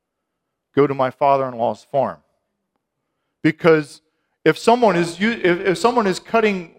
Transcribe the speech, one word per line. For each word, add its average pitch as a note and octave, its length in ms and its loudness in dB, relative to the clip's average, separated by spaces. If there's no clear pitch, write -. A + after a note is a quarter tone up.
go C#3 120 4
to C#3 60 -2
my C3 180 -2
father-in-law's B2+ 760 -2
farm. A2 340 -4
Because D#3 640 0
if D#3 140 2
someone A3+ 380 2
is E3+ 220 -4
u-, A3 140 0
if, F3 280 -2
if F#3+ 180 -2
someone A#3 280 0
is F#3 140 -4
cutting, G#3 580 -2